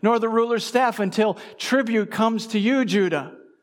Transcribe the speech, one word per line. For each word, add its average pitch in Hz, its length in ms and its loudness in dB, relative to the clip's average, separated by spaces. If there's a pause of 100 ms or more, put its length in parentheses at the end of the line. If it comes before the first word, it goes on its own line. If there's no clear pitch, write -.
nor 226 160 4
the 226 100 -2
ruler's 233 360 0
staff, 247 360 0
until 208 380 0 (180)
tribute 226 540 0
comes 226 380 0
to 214 100 -2
you, 254 260 2
Judah. 175 500 0 (280)